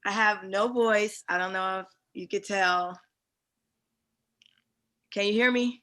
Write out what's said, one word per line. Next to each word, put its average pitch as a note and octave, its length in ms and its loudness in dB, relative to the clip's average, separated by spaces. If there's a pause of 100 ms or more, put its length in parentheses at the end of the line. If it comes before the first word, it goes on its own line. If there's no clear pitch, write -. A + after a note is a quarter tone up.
I G3+ 60 -2
have G#3 320 0
no F#3+ 260 0
voice. A3+ 600 0
I F3 80 0
don't F#3 160 -2
know F#3+ 280 -4
if F#3 60 -12 (260)
you F3+ 140 -12
could G3 180 -6
tell. F3+ 540 0 (2250)
Can G3+ 140 -2
you G#3 60 2
hear A#3 180 4
me? B3 320 0